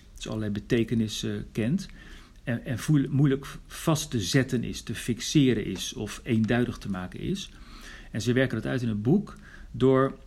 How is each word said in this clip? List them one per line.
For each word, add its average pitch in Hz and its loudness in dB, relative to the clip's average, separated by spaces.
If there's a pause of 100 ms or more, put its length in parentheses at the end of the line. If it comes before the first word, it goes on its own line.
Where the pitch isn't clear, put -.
(160)
dus - -10
allerlei 107 -4
betekenissen 110 -2
kent 127 0 (560)
en, 117 -4
en 110 -4
voel-, 143 4
moeilijk 139 4 (220)
vast - -2
te 120 0
zetten 123 2
is, 98 -8
te 117 -6
fixeren 123 2
is 95 -6
of 110 -8
eenduidig 113 2
te - -10
maken 90 -6
is. 185 -4 (640)
En 113 -4
ze 117 2
werken 123 2
dat 110 -4
uit 135 -2
in 120 0
het 104 -2
boek 170 2 (340)
door 131 4